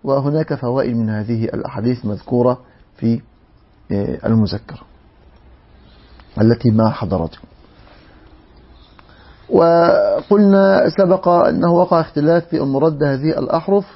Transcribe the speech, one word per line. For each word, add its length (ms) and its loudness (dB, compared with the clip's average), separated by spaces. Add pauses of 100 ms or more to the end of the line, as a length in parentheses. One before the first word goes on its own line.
وهناك 500 -2
فوائد 420 -4
من 140 -2
هذه 360 -4
الأحاديث 600 -6
مذكورة 540 -2 (360)
في، 260 -2 (720)
إيه، 340 -6
المذكرة 540 -2 (1600)
التي 300 2
مع 200 2
حضراتكم. 560 -6 (2000)
وقلنا 1500 4
سبق 300 2
أنه 440 2
وقع 300 2
اختلاف 440 0
في 120 -6
المرد 460 -2
هذه 360 -2
الأحرف 460 -2 (100)